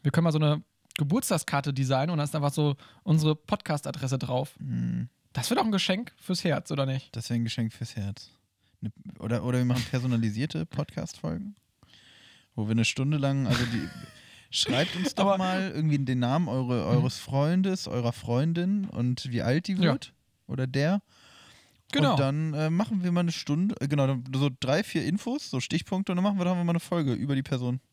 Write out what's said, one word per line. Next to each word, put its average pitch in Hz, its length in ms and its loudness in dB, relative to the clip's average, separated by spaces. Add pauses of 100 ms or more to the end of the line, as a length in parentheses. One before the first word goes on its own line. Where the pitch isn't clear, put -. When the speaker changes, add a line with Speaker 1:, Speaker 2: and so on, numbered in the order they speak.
Speaker 1:
wir 143 100 2
können 170 120 4
mal 160 80 4
so 156 60 2
eine 151 240 4 (360)
Geburtstagskarte 147 720 0
designen 135 380 0
und 165 80 0
da 147 60 0
ist 143 120 -4
einfach 143 160 0
so 147 240 2 (260)
unsere 156 320 4
Podcast-Adresse 139 840 -4
drauf. 131 400 -2
Speaker 2:
Hm. 120 500 -4 (240)
Speaker 1:
Das - 180 -4
wäre 254 100 2
doch 220 60 0
ein 214 60 0
Geschenk 196 460 -2
fürs - 260 -4
Herz, 139 260 0
oder 143 160 0
nicht? 135 300 -6
Speaker 2:
Das 113 140 -8
wäre 120 100 2
ein 117 40 0
Geschenk 113 280 -2
fürs - 240 -10
Herz. 101 340 -8 (520)
Ne, 107 100 -8 (260)
oder, 113 260 -2
oder 123 140 0
wir 127 60 2
machen 123 260 0
personalisierte 123 760 0
<laughs> - 0 -
Podcast-Folgen, - 920 -8 (1000)
wo 107 120 -2
wir 110 60 0
eine 113 120 4
Stunde 143 320 0
lang, 139 300 0
also 123 180 2
die, 117 240 -4 (280)
<laughs> - 340 -20
schreibt - 460 0
uns 185 180 -2
doch 196 100 2
Speaker 1:
Aber 196 140 4
Speaker 2:
mal 185 360 0
irgendwie 151 240 2
den 127 200 0
Namen 135 300 2
eure, 123 340 0
Speaker 1:
Mhm. 107 160 4
Speaker 2:
eures 127 200 0
Freundes, 180 680 0
eurer 120 240 0
Freundin 165 720 0
und 123 460 -2
wie 117 120 -2
alt 143 260 2
die 196 60 -2
Speaker 1:
Ja. 175 180 4
Speaker 2:
wird - 200 -6 (340)
oder 131 200 -4
der. 147 340 2 (920)
Speaker 1:
Genau. 139 220 4
Speaker 2:
Und 135 60 4
dann, 147 340 0
äh, 156 160 0
machen 196 340 0
wir 180 80 2
mal 175 80 4
eine 170 120 2
Stunde, 175 480 0
äh, 143 80 -2
genau, 139 200 4
dann 127 160 -2 (100)
so 139 240 2
drei, 147 240 2
vier 156 220 -2
Infos, 240 460 -2
so 127 100 -2
Stichpunkte - 520 -2
und 175 40 0
dann 180 80 2
machen 202 140 2
wir, 175 60 0
dann 180 80 2
haben 175 80 0
wir 175 40 0
mal 170 80 2
eine 170 80 2
Folge 151 320 0
über 139 240 0
die 135 80 0
Person. 123 360 -2 (120)